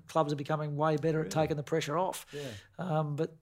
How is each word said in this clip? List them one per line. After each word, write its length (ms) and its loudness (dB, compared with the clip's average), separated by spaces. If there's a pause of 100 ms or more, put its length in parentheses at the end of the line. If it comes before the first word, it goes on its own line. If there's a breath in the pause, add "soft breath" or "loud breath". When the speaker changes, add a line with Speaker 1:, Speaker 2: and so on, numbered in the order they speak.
Speaker 1:
clubs 260 2
are 40 0
becoming 400 -2
way 200 4
better 240 2
at 40 0 (100)
Speaker 2:
Really? 80 4
Speaker 1:
taking 140 0
the 80 -4
pressure 340 0
off. 340 -2
Speaker 2:
Yeah. 100 -8 (360 loud breath)
Speaker 1:
Um, 380 0
but 260 -2